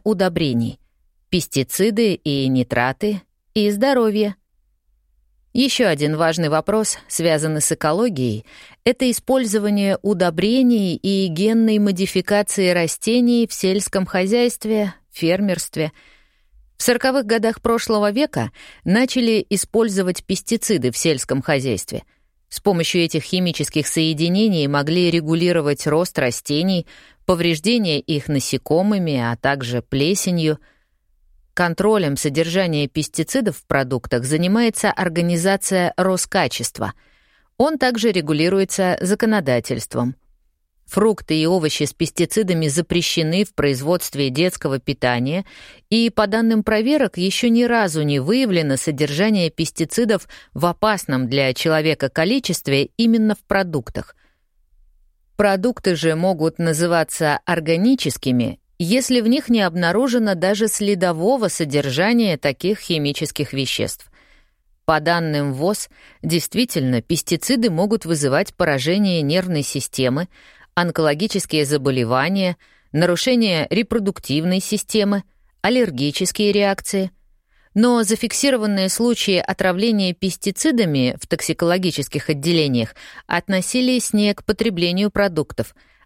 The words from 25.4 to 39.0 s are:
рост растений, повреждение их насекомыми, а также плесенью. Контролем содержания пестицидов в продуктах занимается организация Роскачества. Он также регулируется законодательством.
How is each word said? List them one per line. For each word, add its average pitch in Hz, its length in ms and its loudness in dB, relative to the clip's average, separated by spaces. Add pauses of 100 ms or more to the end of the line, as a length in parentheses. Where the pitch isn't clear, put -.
рост 160 320 0
растений, 156 640 -2 (400)
повреждение 170 760 0
их 147 260 -4
насекомыми, 156 920 0
а 117 180 -2
также 127 440 -2
плесенью. 156 800 0 (920)
Контролем 175 640 0
содержания 160 720 0
пестицидов 170 640 -2
в - 100 -20
продуктах 127 600 -2
занимается 190 640 0
организация 175 1040 0
Роскачества. 180 1000 -2 (640)
Он 294 200 2
также 233 340 2
регулируется 180 880 0
законодательством. 131 1200 0 (680)